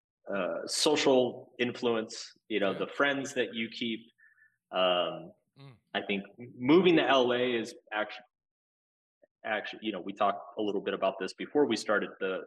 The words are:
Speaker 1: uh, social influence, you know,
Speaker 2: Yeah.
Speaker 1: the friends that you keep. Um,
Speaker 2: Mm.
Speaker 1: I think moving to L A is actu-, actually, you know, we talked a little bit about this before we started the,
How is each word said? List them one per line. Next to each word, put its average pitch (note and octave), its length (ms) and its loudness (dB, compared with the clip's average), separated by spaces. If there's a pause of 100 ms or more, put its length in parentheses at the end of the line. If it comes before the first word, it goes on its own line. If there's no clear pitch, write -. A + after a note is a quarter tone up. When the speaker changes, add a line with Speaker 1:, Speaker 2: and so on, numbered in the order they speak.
(340)
Speaker 1:
uh, F2 340 -4
social C3 920 2
influence, A#2 720 -2 (180)
you G#2+ 100 0
know, G2 120 2
Speaker 2:
Yeah. F#2 80 -4
Speaker 1:
the G2 80 -2
friends C#3 480 -2
that A#2+ 180 -2
you A2+ 160 -4
keep. A2+ 320 -6 (680)
Um, F2+ 640 0 (260)
Speaker 2:
Mm. C3+ 180 -20 (160)
Speaker 1:
I G3+ 100 -2
think G2 200 -4 (340)
moving E3 400 6
to C#3+ 100 4
L B2+ 260 4
A B2 220 0
is A2 200 -4 (180)
actu-, G#2+ 300 -4 (1200)
actually, G#2+ 380 -4
you G#2+ 80 -2
know, F#2 100 -6
we G2 120 -8
talked G2+ 280 0 (180)
a - 20 -2
little G2+ 200 -2
bit G2 120 -4
about F#2+ 260 -2
this F#2 140 -6
before C#3+ 320 0
we A#2 100 2
started G2+ 440 0
the, F#2 280 -4